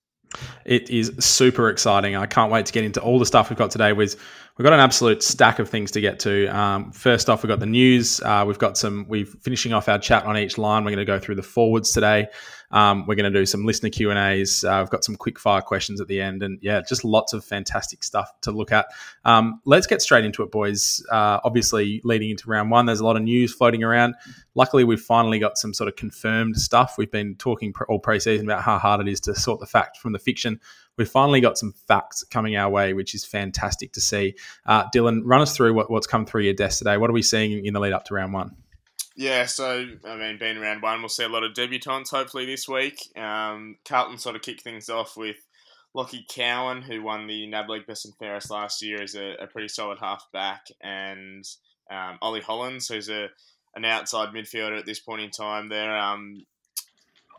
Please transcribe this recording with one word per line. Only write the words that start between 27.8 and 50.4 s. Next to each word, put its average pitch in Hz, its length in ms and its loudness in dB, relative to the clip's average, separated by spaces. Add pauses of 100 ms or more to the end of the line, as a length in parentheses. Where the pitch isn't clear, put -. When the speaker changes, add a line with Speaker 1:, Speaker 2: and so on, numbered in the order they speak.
Speaker 1:
all 107 120 0
pre-season 107 460 0
about 101 180 -2
how 107 160 2
hard 104 200 2
it 101 80 -2
is 98 140 -4
to - 140 -4
sort - 260 -2
the 101 40 -14
fact - 300 0
from - 160 -8
the 101 80 -6
fiction. 117 400 -4 (380)
We've 117 100 0
finally 139 320 4
got 120 180 4
some 107 140 -6 (160)
facts - 380 0
coming 107 320 -2
our 101 120 2
way, 98 220 2
which 95 240 -6
is 104 80 -10
fantastic - 720 -6
to 101 80 -6
see. 101 340 -2 (300)
Uh, 107 280 2
Dylan, 117 300 4
run 123 160 2
us 147 160 0
through 117 180 4
what, 110 160 2
what's 113 180 -2
come 110 180 -2
through 110 160 -4
your 98 140 0
desk 98 240 -2
today. 104 180 0
What 113 120 2
are 117 40 0
we 117 80 2
seeing 107 440 -2
in 101 80 -4
the 101 60 -2
lead 101 140 -2
up 90 120 -4
to 104 100 -10
round 95 180 -6
one? 95 240 -8 (580)
Speaker 2:
Yeah, 131 300 -2
so, 127 380 -6 (220)
I 113 100 -14
mean, 110 240 -10
being 110 200 -6
round 107 240 -6
one, 110 160 -2
we'll 113 100 -12
see - 140 -6
a 113 60 -4
lot 113 140 -4
of 110 100 -6
debutants 127 580 -8
hopefully 135 340 -6
this 131 220 -10
week. 135 500 -8
Um, 107 640 -10
Carlton 120 360 -4
sort 117 160 -12
of 110 80 -14
kicked 117 180 -16
things 113 280 -18
off 113 280 -8
with 107 200 -10 (580)
Lachie 127 320 -12
Cowan, 127 560 -6
who 117 180 -12
won 107 240 -10
the 107 220 -12
NAB 107 200 -10
League 110 200 -12
Best 110 180 -16
and 104 100 -20
Fairest 104 360 -12
last 104 320 -10
year, 104 180 -10
is 101 140 -14
a, 98 260 -12
a 98 60 -16
pretty 107 220 -14
solid 101 280 -12
halfback, 98 720 -12 (140)